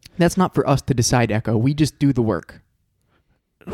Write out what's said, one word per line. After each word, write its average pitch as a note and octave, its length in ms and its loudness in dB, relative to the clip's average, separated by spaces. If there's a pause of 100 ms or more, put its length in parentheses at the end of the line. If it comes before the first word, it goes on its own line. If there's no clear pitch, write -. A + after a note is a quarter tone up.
(180)
That's F3+ 200 2
not F#3 180 0
for C#3+ 120 0
us C3+ 160 2
to C#3 100 -2
decide, A#2+ 360 0
Echo. A2 280 -2
We C3 160 0
just D3 260 -2
do C#3 140 2
the A#2+ 80 0
work. G#2 400 -4 (1120)